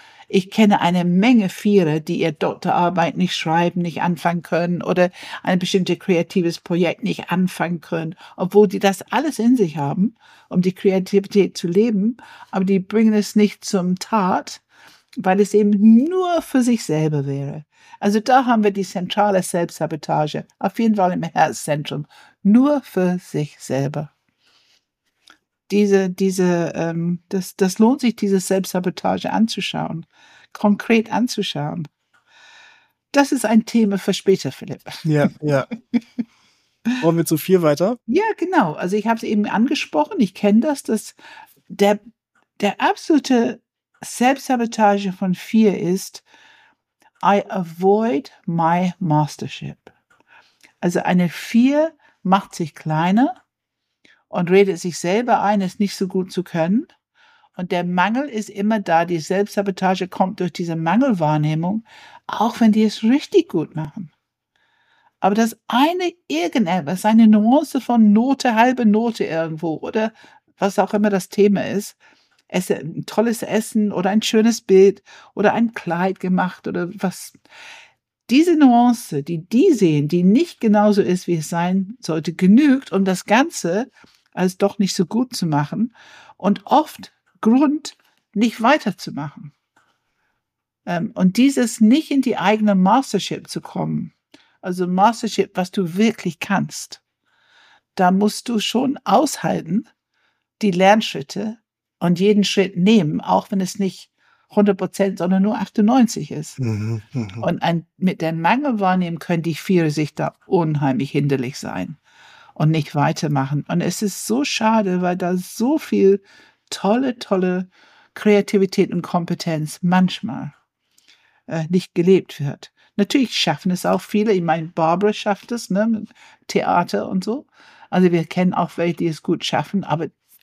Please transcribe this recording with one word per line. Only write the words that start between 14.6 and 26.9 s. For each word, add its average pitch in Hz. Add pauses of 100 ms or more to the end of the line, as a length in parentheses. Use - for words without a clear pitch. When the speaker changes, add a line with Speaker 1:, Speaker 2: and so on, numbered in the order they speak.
Speaker 1:
weil 190
es 202
eben 208 (340)
nur 349
für 262
sich 240
selber 156
wäre. 143 (340)
Also 208
da 262
haben 233
wir 208
die 196
zentrale 190
Selbstsabotage, 156 (140)
auf -
jeden 226
Fall 185
im 175
Herzzentrum, 151 (360)
nur 254
für 180
sich -
selber. 143 (1600)
Diese, 196
diese, 180
ähm, 170